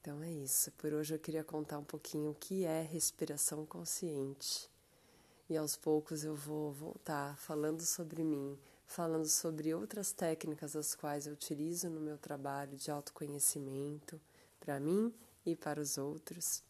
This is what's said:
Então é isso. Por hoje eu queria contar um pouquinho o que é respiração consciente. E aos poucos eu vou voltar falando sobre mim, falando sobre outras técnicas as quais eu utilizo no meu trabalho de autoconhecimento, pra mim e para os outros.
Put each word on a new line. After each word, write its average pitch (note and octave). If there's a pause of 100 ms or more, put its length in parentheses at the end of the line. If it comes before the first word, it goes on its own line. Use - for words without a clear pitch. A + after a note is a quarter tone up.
Então D3
é E3+
isso. C#3+
Por D3+
hoje D3+
eu D#3
queria D#3
contar D3+
um C#3+
pouquinho D3+
o D3+
que F#3+
é D#3+
respiração D#3
consciente. D3+ (800)
E D#3+
aos D3+
poucos D3+
eu D#3
vou D3+
voltar C#3+
falando D#3
sobre E3
mim, C#3 (280)
falando D#3+
sobre D#3+
outras G3+
técnicas D#3+
as D3+
quais D3
eu D3
utilizo E3
no D#3+
meu D3+
trabalho C#3
de C#3
autoconhecimento, D3 (380)
pra C#3
mim G3 (320)
e E3+
para D3
os D3
outros. D#3